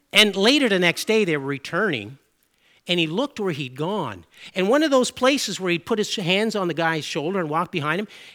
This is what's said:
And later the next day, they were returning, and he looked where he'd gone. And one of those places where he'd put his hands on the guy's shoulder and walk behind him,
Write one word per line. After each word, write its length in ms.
And 220
later 320
the 120
next 260
day, 180
they 140
were 80
returning, 720
and 140
he 80
looked 320
where 140
he'd 220
gone. 500
And 140
one 160
of 80
those 180
places 480
where 140
he'd 140
put 140
his 160
hands 380
on 140
the 60
guy's 320
shoulder 340
and 100
walk 220
behind 300
him, 80